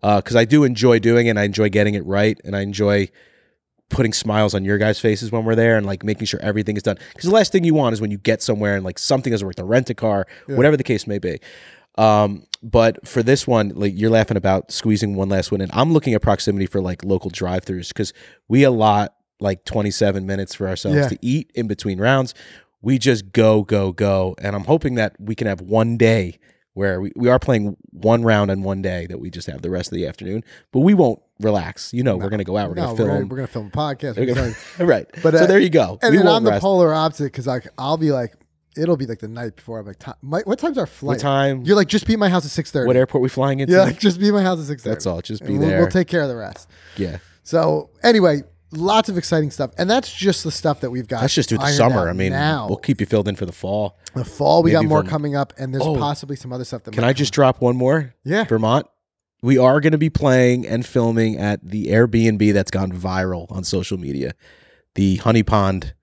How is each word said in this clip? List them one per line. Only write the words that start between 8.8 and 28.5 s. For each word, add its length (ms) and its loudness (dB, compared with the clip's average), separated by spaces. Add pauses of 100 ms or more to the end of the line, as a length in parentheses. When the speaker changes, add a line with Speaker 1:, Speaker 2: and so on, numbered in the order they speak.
Speaker 1:
like, 160 -8
something 320 -2
doesn't 140 -2
work, 100 -10
the 80 -10
rent 260 0
a 40 -4
car, 340 -2 (220)
Speaker 2:
Yeah. 80 -4
Speaker 1:
whatever 180 6
the 80 0
case 240 -2
may 120 -4
be. 200 -6 (580)
Um, 460 2 (180)
but 460 2
for 160 -2
this 240 2
one, 280 2
like, 200 -2
you're 140 0
laughing 280 2
about 340 0
squeezing 440 0
one 140 -2
last 220 -2
one 100 -2
in. 100 -6
I'm 220 2
looking 200 2
at 80 0
proximity 440 0
for, 160 -4
like, 220 -6
local 260 -2
drive-thrus 640 -6
'cause 180 -6 (380)
we 140 6
allot, 500 2 (260)
like, 260 -4
twenty-seven 600 -2
minutes 300 -6
for 120 -6
ourselves 300 -2
Speaker 2:
Yeah. 120 2
Speaker 1:
to 120 -6
eat 340 -2
in 120 -4
between 320 -4
rounds. 340 0 (480)
We 180 0
just 340 -2
go, 300 4
go, 280 0
go. 500 0
And 140 -6
I'm 100 -8
hoping 300 0
that 240 -2
we 160 -8
can 120 -4
have 140 -4
one 360 0
day 420 2 (340)
where 260 -2
we, 160 -6
we 140 2
are 100 6
playing 380 -2 (140)
one 320 2
round 280 2